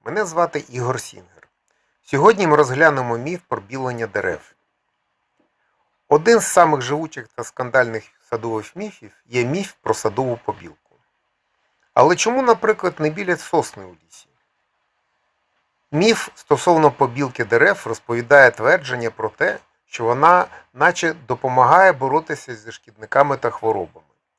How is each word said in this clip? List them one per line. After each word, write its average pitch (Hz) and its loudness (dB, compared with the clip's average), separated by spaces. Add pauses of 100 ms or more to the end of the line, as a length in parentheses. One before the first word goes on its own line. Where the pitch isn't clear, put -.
Мене 190 -6
звати 165 -4
Ігор 123 -6
Сінгер. - -20 (580)
Сьогодні 185 2
ми 151 4
розглянемо 135 2
міф 165 -10
про 110 -6
білення 120 -8
дерев. 95 -6 (1500)
Один 185 4
з - -4
самих 160 4
живучих 139 -8
та - -14
скандальних 120 -4 (260)
садових 110 -8
міфів 185 -16 (140)
є 120 -2
міф 180 -6
про - -2
садову 120 -4
побілку. 87 -14 (1000)
Але 151 4
чому, 247 -2
наприклад, 214 0
не 156 -2
білять 175 -6
сосни 117 -4
у 90 -20
лісі? - -20 (1600)
Міф 202 0
стосовно 151 2
побілки 127 -4
дерев 123 2
розповідає 120 4
твердження 127 -2
про 107 -8
те, - -6 (260)
що - -12
вона 147 4 (280)
наче 165 0
допомагає 147 4
боротися 135 -6
зі 110 -20
шкідниками 127 -2
та 127 -4
хворобами. 101 -6 (320)